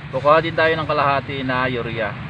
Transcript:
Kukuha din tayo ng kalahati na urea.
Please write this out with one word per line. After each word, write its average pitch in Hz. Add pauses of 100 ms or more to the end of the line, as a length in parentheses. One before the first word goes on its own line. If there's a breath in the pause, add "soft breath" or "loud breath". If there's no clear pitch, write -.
Kukuha 143
din 160
tayo 160
ng 156
kalahati 139
na 127
urea. 117 (200)